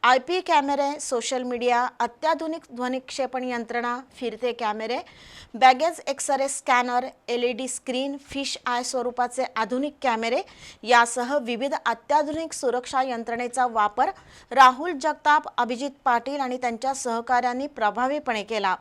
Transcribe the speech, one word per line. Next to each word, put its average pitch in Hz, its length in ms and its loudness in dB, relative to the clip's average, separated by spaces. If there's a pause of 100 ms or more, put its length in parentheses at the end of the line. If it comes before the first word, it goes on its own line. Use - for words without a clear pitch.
आयपी 262 380 4
कॅमेरे, 285 600 0
सोशल 247 420 -4
मीडिया, 247 440 0 (140)
अत्याधुनिक 311 600 -2 (140)
ध्वनिक्षेपण 254 680 -6
यंत्रणा, 240 560 -4 (140)
फिरते 233 380 -4
कॅमेरे, 220 460 -4 (560)
बॅगेज 262 520 6
एक्स-रे 277 420 -2
स्कॅनर, 247 580 0 (220)
एलईडी 240 400 -2
स्क्रीन, 262 480 -4
फिश 277 500 -8
आय 247 160 -2
स्वरूपाचे 247 640 -4 (120)
आधुनिक 254 460 -2
कॅमेरे 233 400 0 (400)
यासह 240 560 4
विविध 240 360 -2 (120)
अत्याधुनिक 302 680 -2
सुरक्षा 254 500 -2
यंत्रणेचा 240 640 -4
वापर 226 440 2 (400)
राहुल 262 500 8
जगताप, 302 420 2 (140)
अभिजित 240 340 -2 (140)
पाटील 262 360 0
आणि 254 160 -4
त्यांच्या 254 380 -2
सहकाऱ्यांनी 247 720 -2
प्रभावीपणे 247 760 -2
केला. 196 380 -2